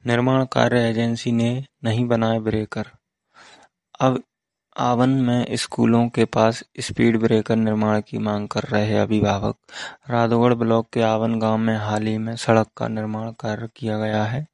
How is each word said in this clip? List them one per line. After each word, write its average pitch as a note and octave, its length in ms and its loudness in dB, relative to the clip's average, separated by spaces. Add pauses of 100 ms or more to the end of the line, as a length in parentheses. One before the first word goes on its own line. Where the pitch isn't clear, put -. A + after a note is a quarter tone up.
निर्माण B2+ 380 2
कार्य A#2+ 440 2
एजेंसी A#2 420 -2
ने A#2+ 340 0 (180)
नहीं A#2 220 0
बनाए A2+ 340 0
ब्रेकर। A2 460 -4 (1120)
अब B2+ 240 2 (540)
आवन B2 320 2
में B2 420 0
स्कूलों A#2 580 2
के A2+ 160 0
पास A2+ 380 0 (160)
स्पीड A2+ 400 0
ब्रेकर A2 360 2
निर्माण G#2+ 460 0
की - 160 -10
मांग G#2 300 -4
कर - 160 -4
रहे G#2+ 340 0
अभिभावक। G#2 580 0 (540)
राधौगढ़ A#2 440 2
ब्लॉक A2+ 400 0
के A#2 80 0
आवन A2 380 0
गांव A2 180 0
में A2 200 0
हाल G#2+ 300 -2
ही A2 100 -2
में A2+ 180 -6
सड़क A2 320 4 (100)
का A#2 100 -4
निर्माण A2 440 -6
कार्य A2 440 -8
किया A2 220 -4
गया G#2+ 260 0
है B2+ 300 -4